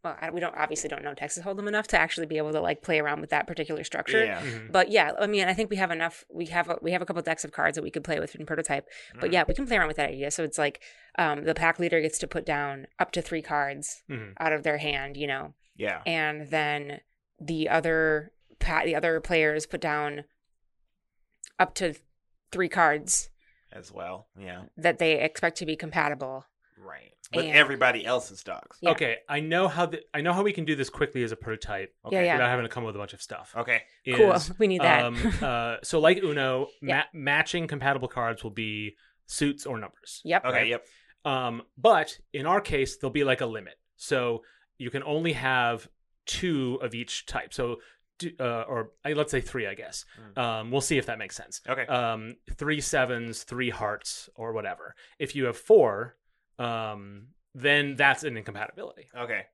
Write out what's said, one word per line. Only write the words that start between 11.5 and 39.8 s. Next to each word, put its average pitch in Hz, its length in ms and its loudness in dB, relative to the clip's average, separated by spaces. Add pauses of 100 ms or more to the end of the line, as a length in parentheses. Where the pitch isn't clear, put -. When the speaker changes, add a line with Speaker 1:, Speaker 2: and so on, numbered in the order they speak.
Speaker 1:
pack 165 240 2
leader 170 240 2
gets 156 180 -2
to 170 80 -4
put 160 180 -6
down 143 420 -4 (120)
up 185 120 0
to 175 100 -2
three 160 200 -4
cards 143 680 -4
Speaker 3:
Mm-hmm. 110 300 -8
Speaker 1:
out 160 140 2
of 147 100 -2
their 151 140 2
hand, 143 400 -4
you 143 100 -4
know. 143 260 -6 (220)
Speaker 2:
Yeah. 90 300 -4
Speaker 1:
And 151 440 -2
then 147 520 -2 (380)
the 156 300 -2
other 160 640 2 (280)
pa-, 160 260 2
the 165 100 2
other 160 260 2
players 156 440 4
put - 160 -6
down 147 420 -2 (1400)
up 185 160 4
to 165 180 -2 (580)
three 185 180 0
cards 151 600 2 (420)
Speaker 2:
As - 200 -18
well, 90 360 -12 (120)
yeah. 92 240 -14 (140)
Speaker 1:
that 165 220 2
they 160 220 2
expect 160 380 -2
to 175 60 -8
be 156 100 -4
compatible. 147 680 -4 (320)
Speaker 2:
Right. 95 340 -20 (220)
With - 120 2
Speaker 1:
And 151 100 0
Speaker 2:
everybody 131 500 6
else's 120 380 -2
dogs. - 380 -10
Speaker 1:
Yeah. 170 100 4
Speaker 3:
Okay, 120 260 0 (120)
I 147 100 -2
know 170 300 2
how 170 160 0
the, 165 160 -8 (120)
I 147 80 -2
know 175 120 2
how 190 100 2
we 208 80 2
can 175 140 -4
do 151 100 0
this 135 140 -2
quickly 135 340 -2
as 113 80 -2
a 113 60 -6
prototype 107 560 -8 (100)
Speaker 1:
Yeah, - 40 -12 (120)
Speaker 2:
Okay. 180 60 4
Speaker 1:
yeah. 170 100 4
Speaker 3:
without 123 140 4
having 123 160 0
to 117 40 -8
come 120 140 -6
up 110 40 -4
with 101 80 -8
a 101 40 -6
bunch 101 140 -10
of 98 80 -18
stuff. - 360 -14
Speaker 2:
Okay. 117 260 0 (320)
Speaker 1:
Cool. 202 180 8
Speaker 3:
Is, 175 220 2
Speaker 1:
<laughs> - 40 -16
We 214 80 6
need 185 140 2
that. 147 240 6
Speaker 3:
um, 120 360 0
uh, 117 420 0
so 165 160 2
like 180 240 8
Uno, 135 520 0
Speaker 1:
<laughs> - 60 -20
Yeah. 143 220 0 (100)
Speaker 3:
ma-, 170 60 -14
matching 156 480 0
compatible 135 420 -2
cards 117 340 -4
will 110 80 -6
be 107 440 -6 (320)
suits 143 380 0
or 131 120 -6
numbers. - 480 -14